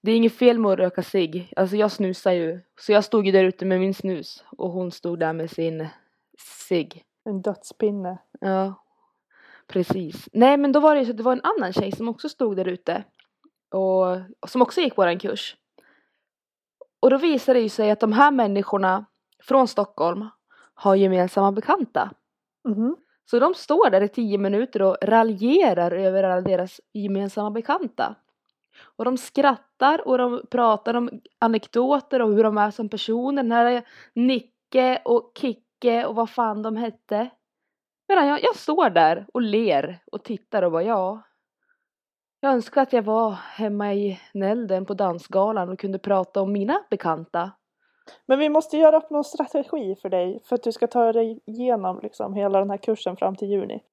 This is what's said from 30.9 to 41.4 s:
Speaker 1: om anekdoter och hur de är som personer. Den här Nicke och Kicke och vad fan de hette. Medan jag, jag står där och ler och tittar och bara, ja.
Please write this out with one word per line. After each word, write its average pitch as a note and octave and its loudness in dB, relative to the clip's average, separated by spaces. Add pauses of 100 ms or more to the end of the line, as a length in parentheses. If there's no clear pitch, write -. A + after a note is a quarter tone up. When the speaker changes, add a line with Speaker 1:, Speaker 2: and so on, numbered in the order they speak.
Speaker 1:
om A#3+ -4 (180)
anekdoter B3 0
och G#3+ 2
hur A3 4
de G#3+ 2
är G#3 2
som G#3 -8
personer. B3 -4
Den A#3 -2
här A#3+ 2 (300)
Nicke B3+ 0
och A#3 0
Kicke A#3 -4
och G#3+ -6
vad A3+ -2
fan G#3+ -4
de A3 -6
hette. A3+ -6 (800)
Medan F4 4
jag, D4 0
jag A4 2
står D4+ 0
där E3+ 2
och B3 -2
ler G3+ 0 (120)
och - -12
tittar G3+ -4
och F3 2
bara, E3 0
ja. G#3+ -4 (1200)